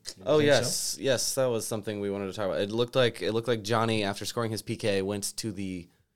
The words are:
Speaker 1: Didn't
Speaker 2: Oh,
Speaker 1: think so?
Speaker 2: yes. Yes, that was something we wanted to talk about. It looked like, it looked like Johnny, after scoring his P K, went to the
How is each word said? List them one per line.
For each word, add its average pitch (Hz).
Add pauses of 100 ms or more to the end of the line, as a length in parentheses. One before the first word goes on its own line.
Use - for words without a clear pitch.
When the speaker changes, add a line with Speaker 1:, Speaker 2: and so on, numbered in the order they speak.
Speaker 1:
Didn't -
Speaker 2:
Oh, 151
Speaker 1:
think 147
so? 139
Speaker 2:
yes. -
Yes, 117
that 131
was 113
something 107
we 101
wanted 98
to 90
talk 104
about. 85
It 101
looked 117
like, 123
it 95
looked 113
like 117
Johnny, 110
after 101
scoring 113
his 104
P 113
K, 98
went 101
to 110
the 92 (280)